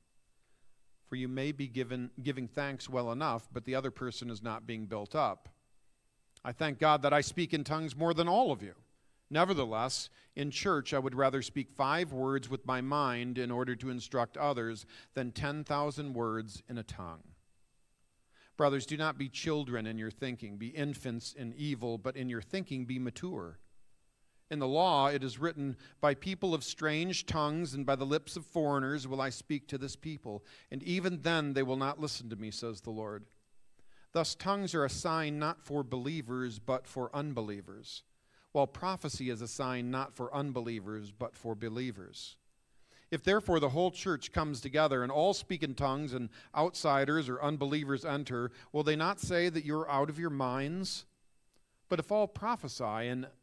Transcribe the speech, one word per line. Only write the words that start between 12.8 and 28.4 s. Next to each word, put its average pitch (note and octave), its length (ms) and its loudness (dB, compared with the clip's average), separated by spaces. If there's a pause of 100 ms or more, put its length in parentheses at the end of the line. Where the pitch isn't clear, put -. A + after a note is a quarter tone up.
mind B2+ 560 0
in B2 140 -2
order B2 240 0
to B2+ 160 -6
instruct B2 460 -2
others A#2+ 500 0 (260)
than B2 180 -2
ten D3 320 -2
thousand D3 520 -2
words A2 520 -4
in A#2+ 120 -6
a A2 40 -8
tongue. E2+ 380 -10 (1400)
Brothers, C#3 300 4
do D3+ 100 -4
not D#3 220 -2
be C#3 100 -4
children C3+ 560 -4
in A2 140 -4
your A2 100 -4
thinking. A#2 480 -8
Be A2+ 120 -8
infants C3+ 640 -6
in A#2+ 220 -10
evil, B2 440 -4
but C3 180 -4
in B2+ 100 -4
your A#2+ 140 -4
thinking C#3 440 -6
be B2+ 120 -4
mature. B2 600 -6 (920)
In D#3 80 -4
the C#3 100 0
law D3 420 6
it C#3+ 140 0
is A#2+ 140 -4
written, C#3+ 400 -2 (240)
"By C#3+ 140 6
people F#3 400 0
of C#3+ 80 -2
strange D#3 640 0
tongues D3+ 480 2
and C#3 100 -2
by C#3 100 6
the C3 80 -2
lips D3 320 0
of E3 120 -10